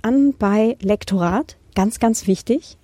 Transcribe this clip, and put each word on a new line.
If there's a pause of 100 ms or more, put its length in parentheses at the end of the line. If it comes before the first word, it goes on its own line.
an
bei
Lektorat, (180)
ganz,
ganz
wichtig,